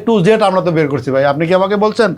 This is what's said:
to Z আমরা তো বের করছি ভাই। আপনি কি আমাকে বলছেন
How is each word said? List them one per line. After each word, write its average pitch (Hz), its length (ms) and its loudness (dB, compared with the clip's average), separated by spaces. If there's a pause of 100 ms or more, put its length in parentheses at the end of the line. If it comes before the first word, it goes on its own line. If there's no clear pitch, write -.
to 214 160 2
Z 220 180 2
আমরা 190 180 0
তো 175 100 -2
বের 156 180 0
করছি 139 220 -4
ভাই। 135 140 0
আপনি 143 220 0
কি 175 80 0
আমাকে 190 220 0
বলছেন 208 420 0